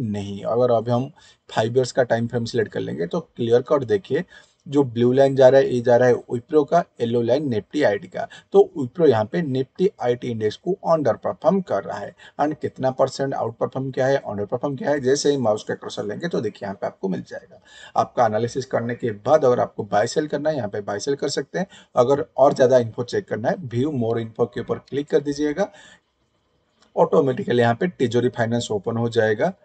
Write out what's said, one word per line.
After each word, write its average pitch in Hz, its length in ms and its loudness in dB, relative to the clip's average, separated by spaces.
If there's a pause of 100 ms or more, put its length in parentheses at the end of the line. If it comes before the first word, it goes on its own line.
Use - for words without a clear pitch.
नहीं। 101 440 -6
अगर 120 260 2
अभी 113 200 0
हम 120 200 -2 (380)
फाइव 117 280 0
ईयर्स 127 140 2
का 127 120 0
टाइम 117 240 0
फ्रेम 117 180 -4
सिलेक्ट 113 260 -2
कर 120 80 -6
लेंगे - 280 -6
तो 175 120 -4
क्लियर 120 500 0
कट 147 160 2
देखिए 113 380 0 (440)
जो 143 180 2
ब्लू 120 260 2
लाइन 135 240 4
जा 131 140 8
रहा 135 120 8
है, 139 120 2
ये 123 80 0
जा 120 160 4
रहा 127 100 6
है 123 80 6 (160)
Wipro 143 400 0
का, 170 120 2 (160)
येलो 120 220 0
लाइन 131 280 0
Nifty 117 360 -4
आईटी 101 220 0
का। - 200 -10 (260)
तो 196 60 8 (180)
Wipro 147 320 0
यहाँ 110 160 4
पे 175 180 -2
Nifty 131 440 -2 (140)
आईटी 123 260 -2
इंडेक्स 107 300 -2
को - 140 -6 (220)
अंडर 127 220 2
परफॉर्म 147 460 0
कर 101 220 -4
रहा 104 140 -8
है। 98 160 -12 (260)
And 151 220 0
कितना 131 300 -4
परसेंट 135 420 -2
आउट 117 240 -4
परफॉर्म 131 340 -4
किया 127 160 0
है, 139 100 2
अंडर 101 280 -6
परफॉर्म 139 300 -6
किया 170 140 -6
है, 147 120 0
जैसे 143 300 2
ही 143 60 0
माउस 107 260 0
का - 120 -6
कर्सर 107 300 -10
लेंगे 104 220 -8
तो 170 140 -4
देखिए 107 240 -8
यहाँ 98 100 -8
पे - 120 -8
आपको - 220 -8
मिल - 180 -4
जाएगा। - 320 -18 (380)
आपका 117 280 0
एनालिसिस 117 400 -2
करने 120 300 -4
के 117 160 -4 (100)
बाद 143 240 2
अगर 123 140 4
आपको 110 260 -4
बाय 104 220 0
सेल 151 200 -2
करना 147 220 -4
है, 156 60 -2
यहाँ 110 140 -4
पे 104 120 -8
बाय 104 180 -6
सेल 139 160 -2
कर 147 140 -4
सकते 160 300 -6
हैं। 190 80 -4 (280)
अगर 135 300 2 (120)
और 139 160 6
ज़्यादा 131 260 4
इन्फो 117 240 -4
चेक 107 260 -4
करना 113 200 -4
है, 196 60 0 (120)
view 123 280 -2
more 117 220 -2
info 113 360 -2
के 120 80 -8
ऊपर 113 180 -6 (100)
क्लिक 143 200 -6
कर 156 120 2
दीजिएगा, 147 480 -4 (1300)
ऑटोमेटिकली 135 640 2
यहाँ 117 140 2
पे 180 140 -2
तिजोरी 120 400 0
फाइनेंस 117 420 -2
ओपन 113 260 -4
हो 117 120 -2
जाएगा। 113 400 2 (160)